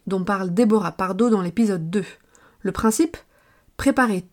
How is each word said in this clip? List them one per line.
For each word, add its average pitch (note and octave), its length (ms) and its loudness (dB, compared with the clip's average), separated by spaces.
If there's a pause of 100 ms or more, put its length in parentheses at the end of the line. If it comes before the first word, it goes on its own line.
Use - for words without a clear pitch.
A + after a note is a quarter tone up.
dont F#3+ 160 -2
parle F#3 320 -2
Déborah G#3 380 2
Pardo F#3+ 360 0
dans G#3 140 4
l'épisode F3 480 -2
deux. G3 160 -2 (540)
Le F#3+ 100 -2
principe ? A3+ 460 0 (600)
Préparez A3+ 560 0